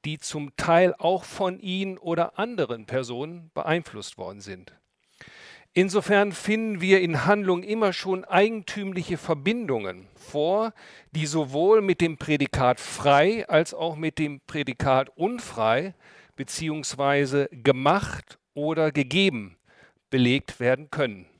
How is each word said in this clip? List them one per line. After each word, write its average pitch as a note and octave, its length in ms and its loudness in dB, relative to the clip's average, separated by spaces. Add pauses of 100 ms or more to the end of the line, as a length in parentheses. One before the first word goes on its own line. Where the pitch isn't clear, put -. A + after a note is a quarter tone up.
die D3+ 140 -6
zum D3 380 -10
Teil F3 420 4
auch F3+ 260 -2
von F#3 360 -6
ihnen F#3+ 380 -6
oder E3+ 420 -4
anderen D3+ 460 -4
Personen C3+ 680 -8
beeinflusst - 640 -4
worden G2 240 -12
sind. F#2+ 320 -16 (1000)
Insofern G3 600 2
finden G#3+ 480 -2
wir F#3+ 180 6
in E3 260 0
Handlungen F#3 380 2
immer G#3 300 0
schon F#3 320 -4
eigentümliche G3 920 0
Verbindungen C#3 1000 -4
vor, F#3+ 580 -2 (380)
die D#3 160 -4
sowohl D#3+ 540 4
mit F#3+ 200 0
dem E3 160 0
Prädikat C3+ 600 2
frei D#3 680 2
als E3 260 2
auch E3 220 -6
mit D#3 240 -6
dem D3 220 -4
Prädikat C3+ 760 0
unfrei E3 760 -2 (420)
beziehungsweise C#3+ 1160 -2
gemacht C3+ 840 0 (160)
oder D#3 380 0
gegeben C#3 640 0 (560)
belegt B2+ 480 2
werden B2+ 320 0
können. G#2+ 340 -4 (140)